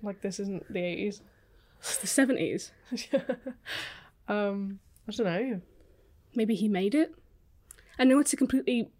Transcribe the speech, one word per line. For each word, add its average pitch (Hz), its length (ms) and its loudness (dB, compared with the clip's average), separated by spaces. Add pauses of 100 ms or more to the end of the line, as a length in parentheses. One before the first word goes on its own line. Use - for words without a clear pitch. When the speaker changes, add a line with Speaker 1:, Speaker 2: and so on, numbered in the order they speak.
Speaker 1:
like, 196 180 -8
this 196 200 -6
isn't 196 320 -6
the 185 80 -2
eighties. 185 400 -4 (580)
Speaker 2:
It's - 200 -6
the 185 80 -8
seventies. - 640 0 (180)
Speaker 1:
<laughs> 240 100 -6 (1300)
Um, 202 520 -2 (280)
I 214 60 -8
don't 233 120 0
know. 190 360 -2 (720)
Speaker 2:
Maybe 220 180 2
he 202 140 2
made 202 260 2
it? 311 220 2 (840)
I 262 60 4
know 262 160 8
it's - 140 2
a - 40 0
completely 254 520 2 (100)